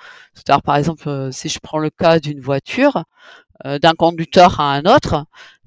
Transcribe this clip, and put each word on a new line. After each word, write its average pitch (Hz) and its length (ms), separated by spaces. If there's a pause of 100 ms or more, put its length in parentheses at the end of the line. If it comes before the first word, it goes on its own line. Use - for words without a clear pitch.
(360)
Tout - 140
à - 20
l'heure, 143 100
par 143 140
exemple, 151 340
euh, 135 220
si - 180
je - 80
prends - 220
le 156 100
cas 165 300
d'une 147 200
voiture, 165 640 (600)
euh, 143 140
d'un 160 140
conducteur 170 640
à 143 140
un 143 120
autre, 180 400 (420)